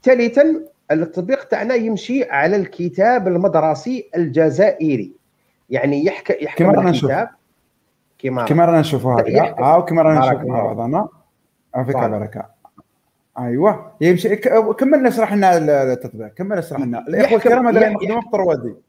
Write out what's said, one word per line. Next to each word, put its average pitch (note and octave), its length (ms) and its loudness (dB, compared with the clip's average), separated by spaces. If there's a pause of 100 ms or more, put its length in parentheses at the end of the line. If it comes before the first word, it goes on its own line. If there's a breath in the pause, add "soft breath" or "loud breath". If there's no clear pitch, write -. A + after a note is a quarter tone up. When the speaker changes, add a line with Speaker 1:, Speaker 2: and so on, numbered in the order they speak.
Speaker 1:
ثالثًا C4 580 2 (300)
التطبيق F3 540 -2
تاعنا A#3 300 -2
يمشي A#3 500 -2
على D3+ 320 0
الكتاب F#3+ 720 -2
المدرسي F3 880 -2
الجزائري، D#3 960 0 (580)
يعني C#3 340 0
يحك-، E3+ 380 -2
يحكم D#3 220 -2
Speaker 2:
كما F#3 80 4
رانا F3+ 180 2
Speaker 1:
الكتاب C#3 200 -2
Speaker 2:
نشوف. G3 320 -6 (760)
Speaker 1:
كما B2+ 260 -6
Speaker 2:
كما D3 200 4
رانا E3+ 160 4
نشوفوا B2+ 400 0
هذه، G#2+ 80 0
Speaker 1:
يحكم. - 340 0
Speaker 2:
آه، D3+ 160 4
وكما E3 240 0
رانا D#3 180 4
Speaker 1:
بارك C3 160 2
Speaker 2:
نشوفوا - 140 -8
مع A#2 100 -2
Speaker 1:
الله. G#2+ 120 -4
Speaker 2:
بعضنا. B2 360 -4 (680)
آه، B2+ 80 -4
فيك C3 140 -4
Speaker 1:
فوالا. A2 220 -2
Speaker 2:
بركة. G#2 280 -10 (920)
أيوة، B2+ 600 -2
يمشي. F3+ 360 2
ك-، G#3 120 -2 (300)
كمل C4+ 280 2
اشرح G#3 280 0
لنا F#3+ 220 4
ال-، D3+ 140 0
التطبيق، B2+ 580 -2
كمل G3 300 -6
اشرح D3+ 220 -8
لنا. B2 180 -6 (100)
الإخوة F#3+ 240 2
Speaker 1:
يحكم، A3+ 40 4
Speaker 2:
الكرام A#3+ 300 2
هذا A3 140 4
Speaker 1:
يح-، G#3+ 100 4
Speaker 2:
يخدموا G3+ 260 -4
Speaker 1:
يح-، A#3+ 40 -4
Speaker 2:
في - 60 -16
الطروادي. D#3 480 -2 (140)